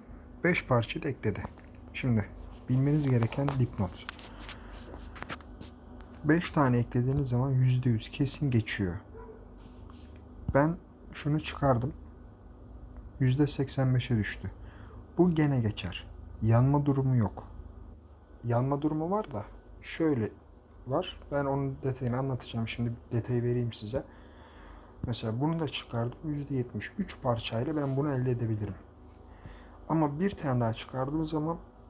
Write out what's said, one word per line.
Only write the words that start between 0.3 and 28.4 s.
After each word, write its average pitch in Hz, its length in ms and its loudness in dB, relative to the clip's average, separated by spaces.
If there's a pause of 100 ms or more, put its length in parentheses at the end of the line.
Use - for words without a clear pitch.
beş 170 220 4
parçayı 120 380 2
da 156 60 -2
ekledi. 104 340 -2 (500)
Şimdi 117 360 2 (400)
bilmeniz 139 400 4
gereken 123 380 4
dipnot. 117 580 0 (2250)
Beş 156 280 4
tane 127 260 6
eklediğiniz 127 500 2
zaman 123 220 2
yüzde 127 400 4
yüz 110 200 2
kesin 143 420 0
geçiyor. 107 440 2 (1600)
Ben 156 240 4 (360)
şunu 151 260 0
çıkardım. 135 540 2 (1300)
Yüzde 135 280 6
seksen 131 480 2
beşe 123 220 2
düştü. - 340 -2 (640)
Bu 170 180 6
gene 143 240 4
geçer. 104 480 -2 (340)
Yanma 131 440 6
durumu 135 300 4
yok. 107 320 2 (960)
Yanma 127 380 2
durumu 156 300 0
var 202 220 -2
da 104 120 -6 (360)
şöyle 139 480 2 (580)
var. 151 320 -2 (120)
Ben 143 140 0
onun 139 380 0
detayını 127 340 -2
anlatacağım. 123 500 -2
Şimdi 120 240 -2 (200)
detayı 120 320 0
vereyim 120 300 0
size. 110 300 -4 (1040)
Mesela 117 340 -2
bunu 165 180 2
da 156 80 0
çıkardım. 120 560 -4
Yüzde 143 320 -4
yetmiş. 123 420 -4
Üç - 240 -4
parçayla 120 540 0
ben 139 220 0
bunu 147 140 2
elde 127 200 2
edebilirim. 110 440 0 (1120)